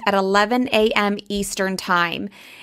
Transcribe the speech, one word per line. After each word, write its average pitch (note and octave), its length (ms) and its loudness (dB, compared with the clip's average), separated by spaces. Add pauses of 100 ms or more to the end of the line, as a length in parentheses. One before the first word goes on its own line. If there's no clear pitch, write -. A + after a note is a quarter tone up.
at G3+ 80 2
eleven G#3 580 2
A A3 220 4
M G#3 240 0 (100)
Eastern G3 480 -4
Time. F3 520 -2 (340)